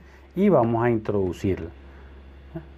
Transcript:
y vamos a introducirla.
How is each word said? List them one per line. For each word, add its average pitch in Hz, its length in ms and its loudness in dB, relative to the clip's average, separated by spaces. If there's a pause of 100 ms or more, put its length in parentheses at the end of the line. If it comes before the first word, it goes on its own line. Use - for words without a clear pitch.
(360)
y 202 120 2
vamos 117 360 2
a 120 60 2
introducirla. 95 760 -2 (1080)